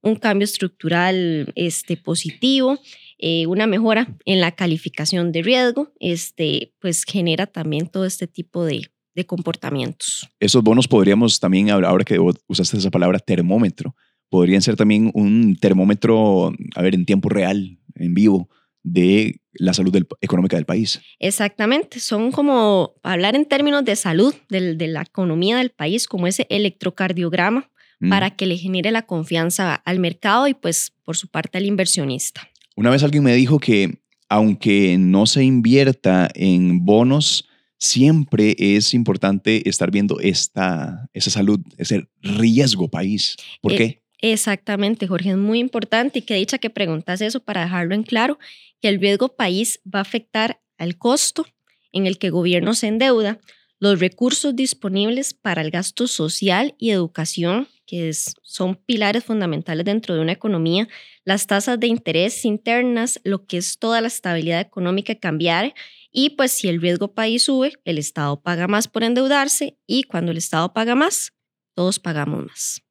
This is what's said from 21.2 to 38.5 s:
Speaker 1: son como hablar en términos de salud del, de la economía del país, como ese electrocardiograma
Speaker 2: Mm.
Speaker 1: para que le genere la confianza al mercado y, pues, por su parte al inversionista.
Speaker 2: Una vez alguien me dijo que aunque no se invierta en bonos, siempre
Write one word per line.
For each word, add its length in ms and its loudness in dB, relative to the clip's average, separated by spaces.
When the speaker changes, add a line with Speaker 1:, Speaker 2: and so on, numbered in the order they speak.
Speaker 1:
son 320 -2
como 680 2
hablar 340 0
en 80 2
términos 400 0
de 100 0
salud 400 2
del, 300 -2
de 100 -4
la 140 -6
economía 560 0
del 100 0
país, 400 -4
como 180 -4
ese 220 -2
electrocardiograma 1200 -2
Speaker 2:
Mm. 60 0
Speaker 1:
para 220 2
que 160 -6
le 100 -2
genere 360 -4
la 100 -2
confianza 720 -2
al 240 -4
mercado 500 0
y, 60 0
pues, 400 -4
por 140 -6
su 100 -10
parte 300 -8
al 80 -2
inversionista. 800 -4
Speaker 2:
Una 140 2
vez 140 6
alguien 200 4
me 120 6
dijo 240 4
que 420 0
aunque 680 4
no 280 6
se 180 2
invierta 880 4
en 540 2
bonos, 600 2
siempre 840 4